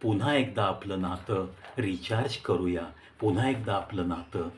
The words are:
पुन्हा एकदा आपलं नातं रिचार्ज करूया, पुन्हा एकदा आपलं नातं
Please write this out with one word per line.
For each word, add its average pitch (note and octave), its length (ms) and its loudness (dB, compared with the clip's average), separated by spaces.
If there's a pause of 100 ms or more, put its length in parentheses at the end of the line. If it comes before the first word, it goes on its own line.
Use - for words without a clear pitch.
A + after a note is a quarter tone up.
पुन्हा A2 340 2
एकदा A2 300 2
आपलं F#2+ 360 -2
नातं F2+ 440 -2 (320)
रिचार्ज G#2+ 600 0
करूया, F2+ 440 2 (380)
पुन्हा G#2+ 300 4
एकदा A2 260 0
आपलं F#2+ 320 -2
नातं F2 500 -4